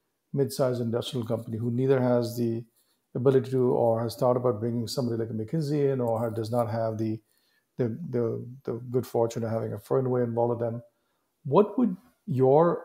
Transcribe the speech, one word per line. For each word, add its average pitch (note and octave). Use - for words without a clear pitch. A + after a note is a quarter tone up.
mid-sized B2+
industrial A#2
company A2+
who A#2+
neither C3
has A#2+
the A#2
ability C3
to B2+
or A#2
has A#2
thought B2
about A#2+
bringing A#2
somebody A#2
like A2
a -
McKinsey C#3
in C3
or A#2
ha-, A#2
does G#2+
not A#2
have A2+
the, A2
the, B2
the, A#2+
the A#2
good A#2+
fortune A#2
of A2+
having A2+
a G#2+
Fernway B2+
involved A#2
with A2+
them, A#2
what E3
would G#3
your C#3+